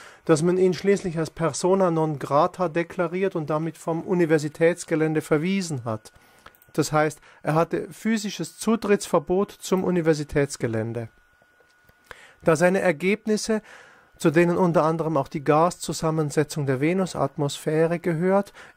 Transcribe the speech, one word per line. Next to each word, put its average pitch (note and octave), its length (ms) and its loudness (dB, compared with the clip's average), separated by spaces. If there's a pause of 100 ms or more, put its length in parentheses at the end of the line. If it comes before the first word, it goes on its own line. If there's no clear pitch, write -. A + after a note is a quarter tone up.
(260)
dass D#3 180 4
man F3+ 160 2
ihn F#3 160 4
schließlich F#3+ 420 -2
als D#3+ 140 -4
persona F3+ 580 0
non D#3+ 300 0
grata E3+ 500 0
deklariert E3+ 680 -2
und D3+ 140 -4
damit D#3 300 -4
vom E3 240 -4
Universitätsgelände D#3+ 1160 0
verwiesen D#3+ 640 -2
hat. A2 280 -8 (640)
Das - 180 0
heißt, D3+ 280 0 (220)
er D3+ 140 -2
hatte E3 340 -2
physisches G3+ 680 -4
Zutrittsverbot G3+ 960 0
zum F#3 300 -2
Universitätsgelände. C#3+ 1300 -2 (1300)
Da E3 120 4
seine F3+ 260 4
Ergebnisse, G3+ 800 0 (560)
zu E3 120 2
denen F3 260 4
unter F3 260 4
anderem D#3+ 320 0
auch C#3 120 0
die D3 160 -8
Gaszusammensetzung D#3 1200 0
der C3 160 -2
Venusatmosphäre D#3+ 1160 -2
gehört, F#3 520 0 (260)